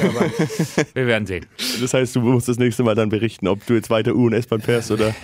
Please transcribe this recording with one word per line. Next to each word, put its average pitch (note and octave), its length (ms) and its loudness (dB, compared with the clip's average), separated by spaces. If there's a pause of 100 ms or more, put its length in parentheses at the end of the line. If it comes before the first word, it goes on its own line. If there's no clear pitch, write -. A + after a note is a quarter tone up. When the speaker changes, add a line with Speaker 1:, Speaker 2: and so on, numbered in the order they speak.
Speaker 1:
aber F3 260 0 (640)
wir C3 140 -2
werden A2 180 2
sehen. F#2 220 -8 (340)
Speaker 2:
Das B2+ 140 0
heißt, C3 200 0
du B2+ 60 2
musst A#2+ 260 2
das B2 120 0
nächste B2 240 2
Mal A2 100 4
dann A2 160 2
berichten, G#2 380 -2
ob G2+ 180 0
du A#2+ 80 0
jetzt A2 160 0
weiter A2+ 240 0
U- A#2+ 140 2
und A2+ 60 0
S-Bahn A2+ 280 -2
fährst A#2 300 -2
oder G#2+ 320 0